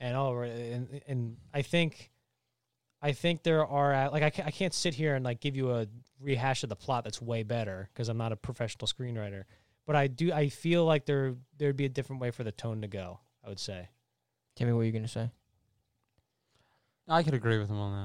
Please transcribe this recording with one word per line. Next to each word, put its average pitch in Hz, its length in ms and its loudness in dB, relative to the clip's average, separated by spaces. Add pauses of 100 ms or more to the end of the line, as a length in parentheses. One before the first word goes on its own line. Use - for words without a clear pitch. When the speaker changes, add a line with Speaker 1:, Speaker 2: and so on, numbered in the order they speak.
Speaker 1:
and 123 160 -2
all, 135 240 0
and, 120 640 -6
and 120 300 -2 (180)
I 143 80 2
think, - 480 0 (920)
I 147 100 2
think 170 320 0
there 160 200 6
are, 143 300 4
uh, 135 160 4
like, 151 120 2
I 151 80 6
ca-, 175 160 -4
I 156 40 -2
can't 185 240 -2
sit 170 200 0
here 147 200 2
and, 131 100 0
like, 120 160 -2
give 143 140 -2
you 131 160 0
a 117 160 0 (320)
rehash 135 460 0
of 117 60 -2
the 110 60 -4
plot 120 280 -2
that's - 180 -8
way 117 220 -2
better 107 500 -4
'cause 117 140 -4
I'm 113 100 -2
not 113 140 0
a 107 40 -4
professional - 520 -6
screenwriter. 104 560 -6 (420)
But 151 100 2
I 139 100 4
do, 156 260 0
I 147 160 2
feel 170 360 2
like 156 220 4
there, 135 300 2 (200)
there'd 143 200 0
be 139 80 0
a 135 60 2
different 131 320 -6
way 123 80 -2
for 123 120 -6
the 107 100 -4
tone 110 300 -6
to 104 60 -6
go, 95 320 -8 (240)
I 104 40 -16
would 98 120 -10
say. 92 280 -10 (680)
Speaker 2:
Timmy, 120 160 2
what 117 60 4
were 113 60 2
you 110 80 2
gonna 110 160 -2
say? 113 220 -4 (1800)
Speaker 3:
I 165 140 6
could 151 120 2
agree 113 240 4
with 107 120 -2
him 104 80 -2
on 98 260 -2